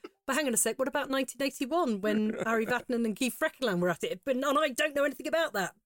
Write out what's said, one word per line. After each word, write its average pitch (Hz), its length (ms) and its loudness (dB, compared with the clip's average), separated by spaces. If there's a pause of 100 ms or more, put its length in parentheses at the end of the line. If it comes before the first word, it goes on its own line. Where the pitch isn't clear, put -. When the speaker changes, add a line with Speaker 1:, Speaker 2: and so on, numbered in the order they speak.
(260)
Speaker 1:
"But 262 100 0
hang 302 100 2
on 233 80 0
a - 20 2
sec, - 220 0
what 254 100 0
about 277 220 -2
nineteen 269 360 -2
eighty-one 269 540 0
when 214 340 0
Speaker 2:
<laughs> - 120 -4
Speaker 1:
Ari 226 180 2
Vatanen 233 400 -2
and 220 100 0
Guy 254 140 0
Frekkeland 226 520 0
were 180 100 4
at 160 120 -2
it?" 170 220 -6
But, 262 120 0
and 262 100 -2
I 294 240 2
don't 294 260 -2
know 285 80 2
anything 285 240 -2
about 320 240 2
that. 185 220 -2 (120)